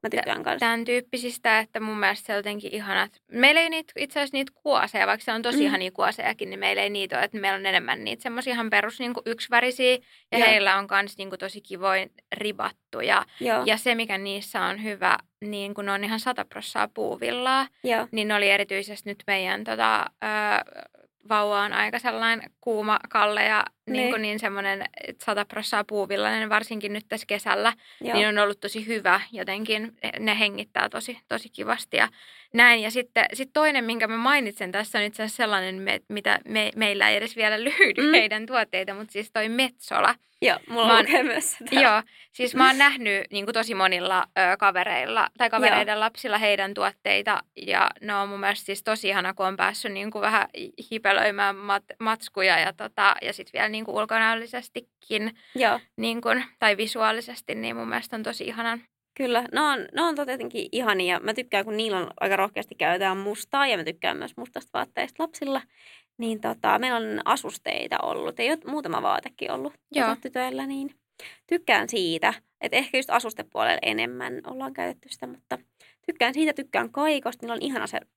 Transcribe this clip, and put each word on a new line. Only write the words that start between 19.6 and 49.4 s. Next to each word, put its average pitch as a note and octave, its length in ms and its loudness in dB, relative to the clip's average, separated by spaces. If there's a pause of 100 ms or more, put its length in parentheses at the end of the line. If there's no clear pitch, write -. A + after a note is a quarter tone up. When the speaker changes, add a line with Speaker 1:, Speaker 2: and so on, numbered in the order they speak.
Speaker 2:
tota, A3 420 2 (180)
ö, G#3+ 640 0 (400)
vauva G#3 320 2
on G#3 120 -2
aika A3 260 2
sellainen A3+ 500 -2 (120)
kuuma G#3+ 380 0 (100)
kalle G#3 340 2
ja G#3+ 220 2 (220)
Speaker 1:
Niin. B3+ 140 -4
Speaker 2:
niinku B3 160 0
niin G#3+ 220 -4
semmonen, G3 440 -2 (240)
et - 140 -14
sata G#3 240 -2
prossaa G#3+ 380 -4
puuvillainen, G#3+ 680 0
varsinkin G#3 440 -2
nyt G#3+ 160 -6
tässä A3 180 -6
kesällä, G#3 460 2 (280)
Speaker 1:
Joo. A#3+ 120 -4
Speaker 2:
niin G#3+ 140 4
on G#3 100 2
ollut G#3 220 4
tosi G#3+ 280 -8
hyvä G3 340 4 (100)
jotenkin. G#3+ 680 -4 (220)
Ne A3 200 0
hengittää G#3 500 0
tosi, A3+ 280 -10 (100)
tosi A3+ 220 -6
kivasti - 480 -4
ja - 100 6 (460)
näin. A#3 280 8
Ja G#3+ 100 -4
sitten A#3+ 420 2
sit C4+ 200 -6
toinen, D4+ 320 4
minkä A3+ 220 0
mä A3+ 100 -4
mainitsen A#3 540 0
tässä, G#3 280 -2
on G#3 60 2
itse G#3+ 180 -6
asiassa A3 200 -2
sellainen, F#3+ 320 0
me-, G3 320 -2
mitä G#3 400 0
me-, G#3+ 280 -2
meillä G#3 340 2
ei G#3+ 80 4
edes A3+ 180 -4
vielä G#3+ 280 0
löydy C4+ 440 4
Speaker 1:
Mm. D#4 60 4
Speaker 2:
heidän G#3+ 320 2
tuotteita, G3+ 480 -2
mut G#3+ 160 -12
siis G#3+ 220 -8
toi A3 180 -2
Metsola. B3 680 0 (260)
Speaker 1:
Joo, A#3+ 180 4 (100)
mulla A#3 180 2
Speaker 2:
Mä A#3 80 8
oon A3 100 8
Speaker 1:
lukee C4+ 180 4
myös C#4 340 -2
sitä. B3 240 -4
Speaker 2:
Joo, A3 200 6 (300)
siis B3 240 -4
mä C4 120 8
oon C4 100 6
nähnyt B3+ 540 4
niinku G3+ 220 -4
tosi A3+ 220 0
monilla, F#3 480 2 (140)
ö, F#3 200 4
kavereilla F#3+ 720 2 (100)
tai A#3+ 120 2
kavereiden G#3+ 440 4
Speaker 1:
Joo. G#3+ 60 -2
Speaker 2:
lapsilla A3 380 -2
heidän G3+ 360 2
tuotteita, G3+ 640 0 (280)
ja - 220 4 (120)
ne G#3 140 -4
on G3+ 140 -2
mun G3+ 100 -8
mielestä G3+ 260 -2
siis G3 180 -8
tosi A3 240 -2
ihana, F#3+ 260 0
kun F#3+ 120 -2